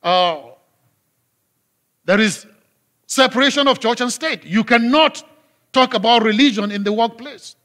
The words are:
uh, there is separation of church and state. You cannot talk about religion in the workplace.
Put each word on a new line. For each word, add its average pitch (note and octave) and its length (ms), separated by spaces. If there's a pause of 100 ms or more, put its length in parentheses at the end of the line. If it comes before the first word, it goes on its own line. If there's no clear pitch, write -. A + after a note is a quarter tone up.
uh, F3 480 (1500)
there G3 160
is G#3+ 260 (600)
separation C4+ 600
of C4+ 140
church A#3 220
and B3 100
state. D#4 320
You F#3 180
cannot B3 640 (460)
talk B3+ 220
about A3+ 280
religion A3 480
in G3+ 140
the G3+ 80
workplace. A#3 720